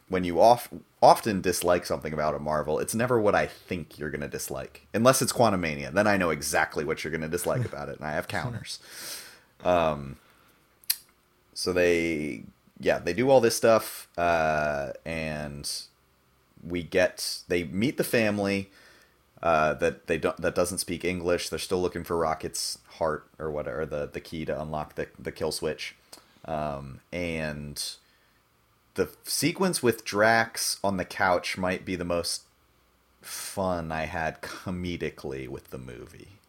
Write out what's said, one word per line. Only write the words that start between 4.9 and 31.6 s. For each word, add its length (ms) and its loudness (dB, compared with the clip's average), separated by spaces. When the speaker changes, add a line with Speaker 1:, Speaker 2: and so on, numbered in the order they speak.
Speaker 1:
unless 300 6
it's 100 -2
Quantumania. 580 2
Then 140 4
I 120 4
know 120 2
exactly 560 0
what 180 -4
you're 80 -6
gonna 160 -4
dislike 380 -2
Speaker 2:
<laughs> 60 -8
Speaker 1:
about 180 -10
it, 80 -12
and 100 -10
I 40 -4
have 160 -4
counters. 500 -6
Um, 540 2
so 200 -2
they, 720 2
yeah, 200 2
they 140 -2
do 180 2
all 100 8
this 140 4
stuff, 520 2
uh, 720 2
and 640 -6
we 200 -4
get, 640 0
they 160 2
meet 340 -2
the 60 2
family, 640 0
uh, 340 4
that 320 -2
they 100 2
don't, 200 -2
that 180 -2
doesn't 240 0
speak 260 -4
English. 440 0
They're 100 -4
still 220 0
looking 220 -2
for 140 -2
Rocket's 600 -2
heart 260 -2
or 120 -6
whatever, 340 -4
the, 260 -4
the 80 -10
key 260 -8
to 160 -4
unlock 340 -6
the, 120 -6
the 140 -10
kill 200 -4
switch. 440 -6
Um, 540 -6
and 680 -6
the 140 0
sequence 600 0
with 220 2
Drax 800 2
on 140 0
the 80 -2
couch 520 2
might 280 -2